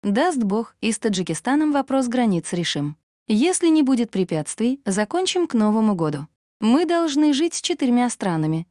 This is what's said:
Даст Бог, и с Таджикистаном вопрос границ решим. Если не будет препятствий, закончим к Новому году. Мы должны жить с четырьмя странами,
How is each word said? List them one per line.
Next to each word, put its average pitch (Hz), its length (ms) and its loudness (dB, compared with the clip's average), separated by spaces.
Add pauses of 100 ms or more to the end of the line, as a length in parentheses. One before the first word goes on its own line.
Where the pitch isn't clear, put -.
Даст 254 400 0
Бог, 214 400 -4
и 220 100 -2
с - 60 -6
Таджикистаном 233 720 -2
вопрос 269 360 0
границ 220 440 0
решим. 151 460 -4 (300)
Если 330 400 2
не 311 140 4
будет 247 280 2
препятствий, 190 760 -2
закончим 330 640 0
к - 80 -6
Новому 214 400 2
году. 151 340 -4 (320)
Мы 254 240 4
должны 311 480 2
жить 302 220 0
с - 80 -8
четырьмя 247 480 0
странами, 160 600 -2